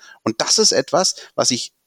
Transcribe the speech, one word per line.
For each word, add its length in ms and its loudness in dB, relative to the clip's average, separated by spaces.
Und 180 -2
das 180 0
ist 140 4
etwas, 420 0
was 160 0
ich 240 -4